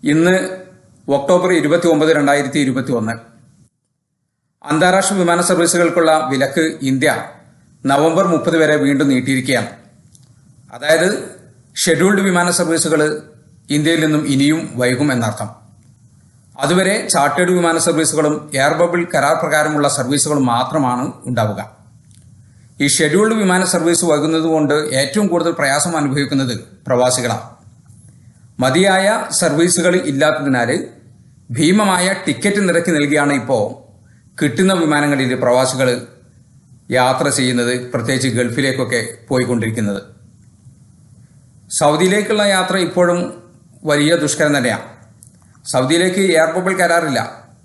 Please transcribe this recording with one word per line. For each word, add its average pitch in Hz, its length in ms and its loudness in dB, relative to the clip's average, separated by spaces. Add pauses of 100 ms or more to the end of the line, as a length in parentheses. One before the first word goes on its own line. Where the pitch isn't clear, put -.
ഇന്ന് 165 460 2 (600)
ഒക്ടോബർ 180 440 2
ഇരുപത്തിയൊമ്പത്, 160 600 2
രണ്ടായിരത്തി 143 440 0
ഇരുപത്തിയൊന്ന്. 123 520 -2 (1500)
അന്താരാഷ്ട്ര 180 500 2
വിമാന 175 260 2
സർവീസുകൾക്കുള്ള 170 880 2
വിലക്ക് 139 520 -2
ഇന്ത്യ 135 440 0 (600)
നവംബർ 160 420 2
മുപ്പത് 165 300 0
വരെ 151 180 2
വീണ്ടും 139 340 0
നീട്ടിയിരിക്കുകയാണ്. 127 580 0 (1040)
അതായത്, 165 640 0 (380)
ഷെഡ്യൂൾഡ് 180 460 2
വിമാന 175 300 2
സർവീസുകൾ 156 680 0 (480)
ഇന്ത്യയിൽ 156 360 2
നിന്നും 151 220 0
ഇനിയും 143 480 0
വൈകും 127 360 0
എന്നർത്ഥം. 113 380 -4 (1080)
അതുവരെ 180 480 0
ചാർട്ടേഡ് 151 420 2
വിമാന 170 280 2
സർവീസുകളും 151 800 0
എയർ 139 180 2
ബബിൾ 170 420 0
കരാർ 143 200 2
പ്രകാരമുള്ള 151 520 0
സർവീസുകളും 139 580 -2
മാത്രമാണ് 123 680 -2 (140)
ഉണ്ടാവുക. 107 580 -4 (1000)
ഈ 156 60 0
ഷെഡ്യൂൾഡ് 170 460 2
വിമാന 185 320 2
സർവീസ് 170 400 0
വൈകുന്നത് 160 360 0
കൊണ്ട് 156 320 0
ഏറ്റവും 151 540 -2
കൂടുതൽ 170 240 0
പ്രയാസം 147 460 -2
അനുഭവിക്കുന്നത് 135 600 -2 (280)
പ്രവാസികളാണ്. 123 640 -2 (1120)
മതിയായ 190 720 2
സർവീസുകൾ 170 640 0
ഇല്ലാത്തതിനാൽ 143 920 -2 (640)
ഭീമമായ 185 640 2 (120)
ടിക്കറ്റ് 202 420 0
നിരക്ക് 170 260 0
നൽകിയാണ് 143 380 2
ഇപ്പോൾ 120 580 -4 (520)
കിട്ടുന്ന 185 300 2
വിമാനങ്ങളിൽ 147 600 0
പ്രവാസികൾ 127 720 0 (840)
യാത്ര 127 380 2
ചെയ്യുന്നത്, 123 600 -2
പ്രത്യേകിച്ച് 127 360 -2
ഗൾഫിലേക്കൊക്കെ 123 800 -2 (200)
പോയിക്കൊണ്ടിരിക്കുന്നത്. 113 760 -2 (1700)
സൗദിയിലേക്കുള്ള 196 760 0
യാത്ര 190 340 0
ഇപ്പോഴും 175 680 -2 (400)
വലിയ 151 320 2
ദുഷ്കരം 151 420 0
തന്നെയാണ്. 120 260 -2 (840)
സൗദിയിലേക്ക് 170 500 0
എയർ 160 320 2
ബബിൾ 185 220 -2
കരാറില്ല 165 760 -2 (180)